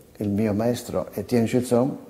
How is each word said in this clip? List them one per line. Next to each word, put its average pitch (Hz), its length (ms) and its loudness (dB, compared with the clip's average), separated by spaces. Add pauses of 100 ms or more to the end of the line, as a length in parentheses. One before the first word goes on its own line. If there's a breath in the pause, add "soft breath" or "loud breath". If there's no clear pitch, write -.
(180)
il 107 120 -2
mio 104 240 0
maestro 110 600 -2
Étienne 113 320 0
Gilson, 123 520 2 (120)